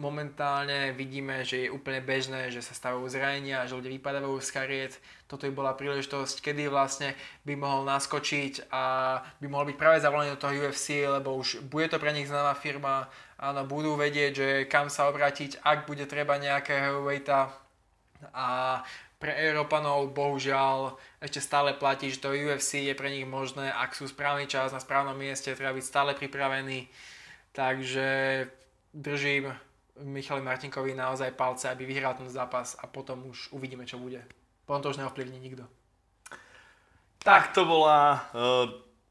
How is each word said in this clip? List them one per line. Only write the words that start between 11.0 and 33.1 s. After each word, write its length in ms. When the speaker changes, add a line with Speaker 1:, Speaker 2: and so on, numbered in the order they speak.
Speaker 1:
lebo 320
už 320
bude 160
to 160
pre 160
nich 80
známa 320
firma, 480
áno, 240
budú 320
vedieť, 400
že 160
kam 240
sa 160
obrátiť, 560
ak 240
bude 240
treba 320
nejakého 560
heavyweighta. 560
A 480
pre 80
Európanov 800
bohužiaľ 880
ešte 160
stále 400
platí, 320
že 80
to 160
U 160
F 160
C 160
je 160
pre 160
nich 160
možné, 400
ak 240
sú 160
správny 400
čas, 240
na 80
správnom 320
mieste, 400
treba 240
byť 80
stále 320
pripravený. 720
Takže 880
držím 640
Michalovi 480
Martinkovi 480
naozaj 400
palce, 320
aby 160
vyhral 320
ten 80
zápas 560
a 80
potom 400